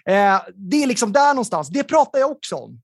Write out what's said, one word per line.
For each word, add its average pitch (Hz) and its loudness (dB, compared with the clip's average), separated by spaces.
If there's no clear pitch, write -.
Eh, 196 4
det 196 -2
är 277 0
liksom 226 -2
där 285 4
någonstans. 170 -4
Det 277 -2
pratar 285 0
jag 269 2
också - -10
om. 117 -14